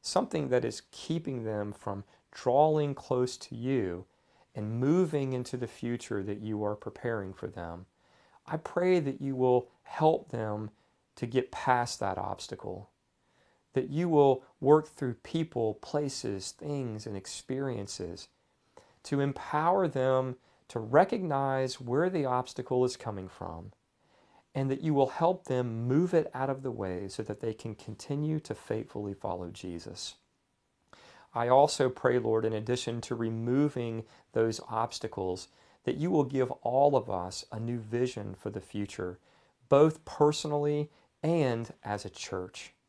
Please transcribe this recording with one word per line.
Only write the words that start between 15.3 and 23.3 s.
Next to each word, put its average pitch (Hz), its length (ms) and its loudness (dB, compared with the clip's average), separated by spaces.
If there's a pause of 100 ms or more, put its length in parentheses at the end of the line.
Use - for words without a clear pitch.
places, 120 760 -6
things, 127 540 -8
and 104 100 -8
experiences 101 1120 -8 (760)
to 139 160 0
empower 156 680 2
them 131 500 2 (320)
to - 100 -6
recognize 139 1000 2
where 135 300 0
the 165 140 0
obstacle 127 600 0
is 123 120 -2
coming 95 320 -8
from, 90 440 -12 (840)